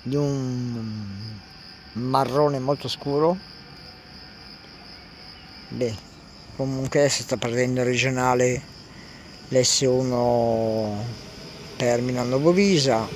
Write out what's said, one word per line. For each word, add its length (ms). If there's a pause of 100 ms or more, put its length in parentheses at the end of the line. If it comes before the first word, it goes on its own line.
di 120
un 920 (840)
marrone 680
molto 280
scuro. 500 (2250)
Beh, 280 (600)
comunque 540
si 140
sta 120
perdendo 460
il 60
regionale, 760 (880)
l'S 320
uno 1200 (720)
termina 460
a 40
Novovisa 800 (100)